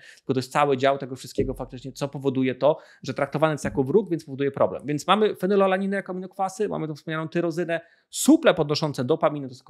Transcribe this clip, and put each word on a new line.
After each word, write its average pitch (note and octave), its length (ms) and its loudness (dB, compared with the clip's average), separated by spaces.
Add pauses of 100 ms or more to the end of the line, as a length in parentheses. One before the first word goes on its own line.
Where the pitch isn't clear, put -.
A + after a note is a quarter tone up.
(160)
Tylko - 180 -6
to B2+ 40 0
jest B2+ 140 -4
cały C#3+ 240 2
dział C3+ 220 2
tego C3 180 -10
wszystkiego C3 380 -6
faktycznie, B2+ 380 -12
co - 160 -6
powoduje C3 460 0
to, C3+ 240 4 (240)
że C3+ 120 -6
traktowany D3+ 400 0
jest C#3 100 -6
jako C#3+ 200 -2
wróg, F3+ 260 2
więc E3 140 -4
powoduje C#3 260 -4
problem. F#2 360 0
Więc D3 200 -4
mamy G#3 300 2
fenylalaninę G3 600 2
jako F#3+ 160 -8
aminokwasy, F#3+ 560 -6
mamy D#3 200 -6
tą D#3 60 -8
wspomnianą D#3+ 340 -8
tyrozynę, E3 520 -2 (300)
suple C#4+ 440 6
podnoszące D3 500 -2
dopaminę, D3+ 440 0
to B2+ 40 -14
jest B2 180 -20